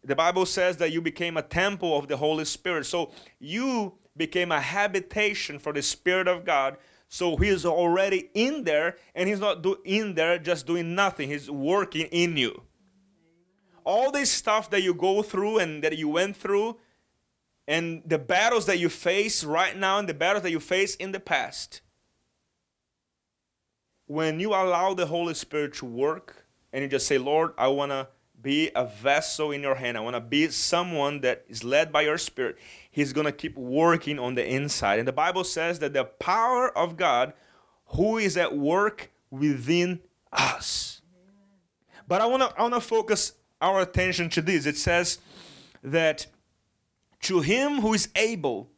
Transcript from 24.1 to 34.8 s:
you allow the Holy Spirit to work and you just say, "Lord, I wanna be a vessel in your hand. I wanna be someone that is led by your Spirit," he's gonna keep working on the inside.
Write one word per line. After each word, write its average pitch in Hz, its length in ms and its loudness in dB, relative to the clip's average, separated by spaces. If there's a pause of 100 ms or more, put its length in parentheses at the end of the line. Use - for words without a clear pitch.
you 208 120 -2
allow 185 420 2
the 180 140 -2
Holy 170 260 -2
Spirit 147 400 -6
to - 120 -12
work 139 640 -4 (240)
and 135 100 -6
you 139 60 -4
just 135 200 0
say, 139 100 4
"Lord, 156 400 2
I 120 100 4
wanna 139 400 0 (340)
be 143 320 0
a 127 120 0
vessel 139 680 0
in 143 100 -6
your 139 140 0
hand. 123 220 -4
I - 20 -4
wanna 117 220 -4
be 139 260 2
someone 151 720 0
that 123 280 0
is 110 160 -12
led 147 260 2
by 151 120 2
your 151 140 0
Spirit," - 400 -4 (320)
he's 143 220 -2
gonna 147 220 -2
keep - 240 -10
working 147 600 2
on 127 180 -4
the 120 120 0
inside. 127 520 0